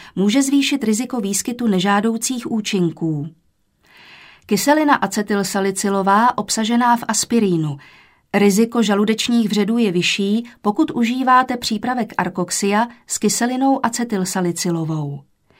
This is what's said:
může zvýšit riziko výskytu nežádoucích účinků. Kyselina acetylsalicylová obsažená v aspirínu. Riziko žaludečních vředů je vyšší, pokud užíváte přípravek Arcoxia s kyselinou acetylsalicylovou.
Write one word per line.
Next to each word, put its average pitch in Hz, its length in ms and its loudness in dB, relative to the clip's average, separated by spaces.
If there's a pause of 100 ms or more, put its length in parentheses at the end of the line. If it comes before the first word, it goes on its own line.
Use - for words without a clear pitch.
(160)
může 208 260 2
zvýšit 277 420 0
riziko 226 380 -2
výskytu 233 460 -4
nežádoucích 208 840 0
účinků. 165 760 -2 (1160)
Kyselina 285 500 2
acetylsalicylová 196 1400 0
obsažená 240 600 0
v 240 100 -6
aspirínu. 175 680 0 (560)
Riziko 214 500 4
žaludečních 214 680 2
vředů 214 280 0
je 220 140 2
vyšší, 202 580 0 (120)
pokud 208 300 0
užíváte 254 680 2
přípravek 233 600 -4
Arcoxia 196 680 -2 (200)
s - 100 -6
kyselinou 254 680 0
acetylsalicylovou. 175 1300 -2 (400)